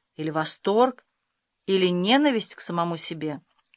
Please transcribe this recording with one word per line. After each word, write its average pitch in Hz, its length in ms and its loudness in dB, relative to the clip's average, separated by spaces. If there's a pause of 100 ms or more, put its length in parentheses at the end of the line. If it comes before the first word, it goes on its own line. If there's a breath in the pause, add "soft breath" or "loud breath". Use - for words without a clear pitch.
(160)
или 156 140 -6
восторг, 190 760 0 (600)
или 190 220 2
ненависть 220 680 2
к - 60 -14
самому 170 360 -4
себе. 156 440 -6 (360)